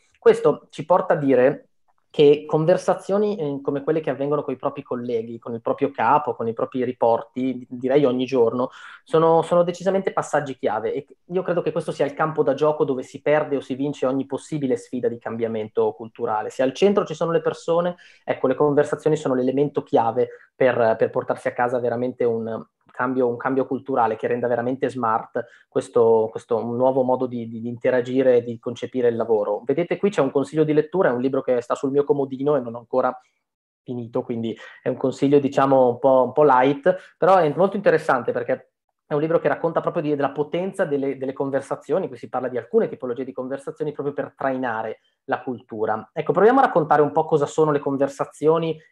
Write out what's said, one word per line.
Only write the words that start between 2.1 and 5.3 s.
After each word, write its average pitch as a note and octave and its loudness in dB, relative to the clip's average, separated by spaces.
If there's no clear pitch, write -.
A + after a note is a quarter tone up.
che D3 6
conversazioni, F#3 0
eh, C#3+ -6
come C#3+ -4
quelle D#3+ 0
che D#3 -2
avvengono C#3 -2
coi C3+ -6
propri C#3 -6
colleghi, A#2 -6